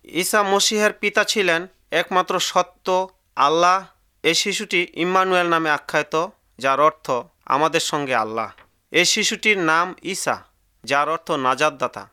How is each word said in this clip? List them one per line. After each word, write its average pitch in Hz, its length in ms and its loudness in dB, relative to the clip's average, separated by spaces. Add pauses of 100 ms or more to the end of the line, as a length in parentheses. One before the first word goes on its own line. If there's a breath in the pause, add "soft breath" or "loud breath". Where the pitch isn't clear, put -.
ঈসা 196 400 -2
মসিহের 202 500 2
পিতা 208 300 -2
ছিলেন 180 380 0 (300)
একমাত্র 180 480 0
সত্য - 480 -2 (480)
আল্লাহ। 170 440 4 (440)
এ 160 100 2
শিশুটি 196 460 -2 (140)
ইম্মানুয়েল 185 540 0
নামে 160 220 0
আখ্যায়িত, 147 460 -2 (440)
যার 135 200 0
অর্থ 156 280 2 (380)
আমাদের 151 340 0
সঙ্গে 143 360 -2
আল্লাহ। 110 340 -4 (420)
এ 165 140 4
শিশুটির 214 520 0
নাম 165 300 2 (160)
ঈসা, - 320 -4 (480)
যার 143 260 0
অর্থ 165 220 -6
নাজাতদাতা। 131 800 -2